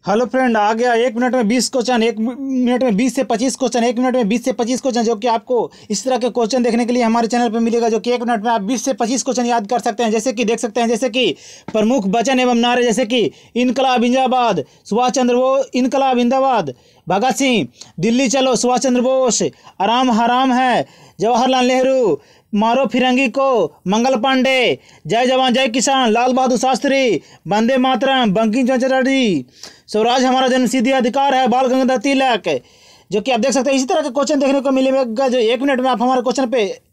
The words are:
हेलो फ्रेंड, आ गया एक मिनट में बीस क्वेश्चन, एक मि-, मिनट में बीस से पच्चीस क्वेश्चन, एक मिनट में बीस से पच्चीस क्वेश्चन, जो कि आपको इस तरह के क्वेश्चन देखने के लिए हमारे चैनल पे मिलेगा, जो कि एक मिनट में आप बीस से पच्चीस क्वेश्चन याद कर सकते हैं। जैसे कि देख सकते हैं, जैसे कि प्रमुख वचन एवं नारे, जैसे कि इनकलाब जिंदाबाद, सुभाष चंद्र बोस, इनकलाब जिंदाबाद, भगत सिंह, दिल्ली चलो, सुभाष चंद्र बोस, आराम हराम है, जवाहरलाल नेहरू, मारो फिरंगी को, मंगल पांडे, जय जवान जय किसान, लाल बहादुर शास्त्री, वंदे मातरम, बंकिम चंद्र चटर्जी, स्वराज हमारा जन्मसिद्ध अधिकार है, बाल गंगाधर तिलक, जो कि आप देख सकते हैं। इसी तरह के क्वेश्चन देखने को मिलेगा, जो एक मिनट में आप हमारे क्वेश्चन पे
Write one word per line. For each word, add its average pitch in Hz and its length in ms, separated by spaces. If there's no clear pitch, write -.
हेलो 226 180
फ्रेंड, 254 300
आ 208 160
गया 233 220
एक 233 220
मिनट 247 180
में 233 140
बीस 233 200
क्वेश्चन, 240 340
एक 226 160
मि-, 233 200
मिनट 254 440
में 233 140
बीस 240 180
से 269 100
पच्चीस 233 320
क्वेश्चन, 240 280
एक 233 140
मिनट 254 180
में 233 120
बीस 240 160
से 262 80
पच्चीस 240 280
क्वेश्चन, 240 220
जो 226 140
कि 208 100
आपको 233 460
इस 202 140
तरह 254 140
के 240 120
क्वेश्चन 247 320
देखने 233 240
के 240 60
लिए 247 100
हमारे 226 240
चैनल 240 220
पे 220 100
मिलेगा, 233 300
जो 220 120
कि 240 100
एक 240 120
मिनट 226 220
में 240 60
आप 226 100
बीस 214 240
से 269 80
पच्चीस 240 300
क्वेश्चन 240 240
याद 233 240
कर 247 80
सकते 240 240
हैं। 226 80
जैसे 226 220
कि 226 120
देख 233 140
सकते 240 220
हैं, 233 80
जैसे 240 200
कि 226 280
प्रमुख 220 340
वचन 233 340
एवं 247 140
नारे, 240 280
जैसे 240 240
कि 214 240
इनकलाब 254 460
जिंदाबाद, 240 640
सुभाष 247 280
चंद्र 247 240
बोस, 262 380
इनकलाब 262 440
जिंदाबाद, 240 560
भगत 240 260
सिंह, 254 340
दिल्ली 233 280
चलो, 262 280
सुभाष 240 240
चंद्र 247 200
बोस, 254 420
आराम 240 300
हराम 240 420
है, 240 340
जवाहरलाल 247 460
नेहरू, 254 540
मारो 233 320
फिरंगी 254 420
को, 247 600
मंगल 240 280
पांडे, 254 600
जय 226 200
जवान 262 280
जय 262 140
किसान, 262 420
लाल 247 220
बहादुर 254 260
शास्त्री, 262 640
वंदे 226 280
मातरम, 262 540
बंकिम 226 360
चंद्र 254 220
चटर्जी, 254 580
स्वराज 240 380
हमारा 262 240
जन्मसिद्ध 254 440
अधिकार 269 420
है, 254 140
बाल 254 180
गंगाधर 254 300
तिलक, 254 640
जो 208 80
कि 233 100
आप 233 100
देख 262 100
सकते 262 200
हैं। 269 60
इसी 262 100
तरह 320 140
के 294 100
क्वेश्चन 277 300
देखने 277 200
को 262 100
मिलेगा, 262 580
जो 247 100
एक 233 240
मिनट 277 180
में 254 100
आप 233 120
हमारे 254 200
क्वेश्चन 247 240
पे 214 340